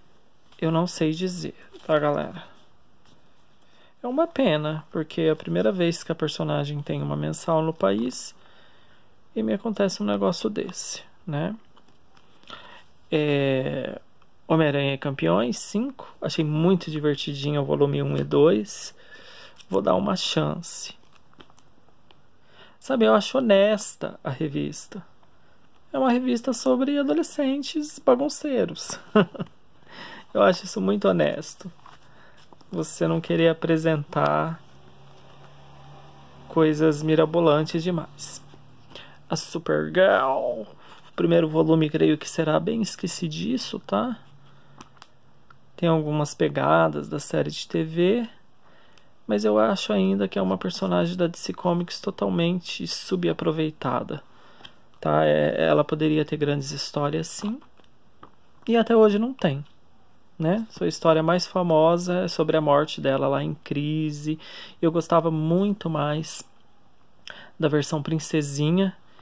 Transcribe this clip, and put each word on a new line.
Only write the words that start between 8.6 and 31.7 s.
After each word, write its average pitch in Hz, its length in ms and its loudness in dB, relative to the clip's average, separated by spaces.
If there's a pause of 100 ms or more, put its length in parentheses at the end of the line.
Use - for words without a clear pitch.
e 220 80 -4
me 220 120 0
acontece 202 480 -2
um 208 40 -2
negócio 202 440 0
desse, - 520 -8 (240)
né? 165 300 -4 (1500)
É, 143 880 0 (480)
Homem-Aranha 143 460 2
e 135 60 -4
Campeões, 170 600 0
cinco. - 640 -6
Achei - 240 -2
muito 165 460 2
divertidinho 147 720 -2
o - 20 -4
volume 143 380 2
um 143 120 -2
e 139 80 -2
dois. 151 720 2 (760)
Vou 98 100 0
dar - 140 2
uma 185 220 0
chance. - 840 -6 (1800)
Sabe, 254 260 0
eu 214 100 6
acho 214 240 0
honesta 208 840 2
a 156 60 -4
revista. 147 760 -6 (880)
É 269 80 -2
uma 262 100 4
revista 247 420 0
sobre 262 460 0
adolescentes 294 1040 -2
bagunceiros. 254 960 0 (160)
<laughs> - 1200 -4
Eu - 80 4
acho 190 220 4
isso 196 160 -6
muito 196 260 0
honesto. 165 640 -2 (1000)